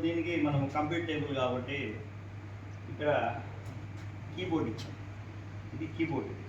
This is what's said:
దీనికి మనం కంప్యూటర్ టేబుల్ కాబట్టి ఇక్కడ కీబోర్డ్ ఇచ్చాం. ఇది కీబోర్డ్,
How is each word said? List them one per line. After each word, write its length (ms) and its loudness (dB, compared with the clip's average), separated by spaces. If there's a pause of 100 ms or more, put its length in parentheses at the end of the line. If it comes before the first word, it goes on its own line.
దీనికి 280 4 (140)
మనం 140 6 (160)
కంప్యూటర్ 340 2
టేబుల్ 220 2 (100)
కాబట్టి 360 2 (1120)
ఇక్కడ 180 4 (1200)
కీబోర్డ్ 380 2
ఇచ్చాం. 220 -6 (800)
ఇది 120 -2 (100)
కీబోర్డ్, 360 0 (160)